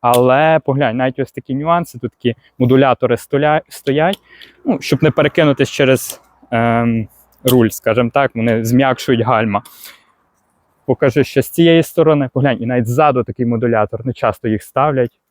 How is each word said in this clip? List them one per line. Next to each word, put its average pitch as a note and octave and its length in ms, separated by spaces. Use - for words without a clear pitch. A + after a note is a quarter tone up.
але B2+ 580
поглянь, C3+ 380
навіть B2+ 220
ось C3+ 140
такі - 220
нюанси, D#3+ 440
тут A#2+ 120
такі - 240
модулятори B2+ 580
столя-, D3+ 520
стоять, D3+ 500
ну, C4 160
щоб - 220
не D#3 80
перекинутись D3 600
через, - 500
ем, A#2 580
руль, A#2+ 240
скажімо A#2 460
так, C#3 200
вони A2+ 300
зм'якшують B2 560
гальма. A2 420
Покажи C3+ 380
ще - 180
з - 80
цієї E3 320
сторони, D3+ 500
поглянь, C3 300
і A2+ 40
навіть B2 220
ззаду B2+ 360
такий A#2+ 220
модулятор, A2+ 600
не B2+ 60
часто A#2 360
їх G#2+ 140
ставлять. C3+ 580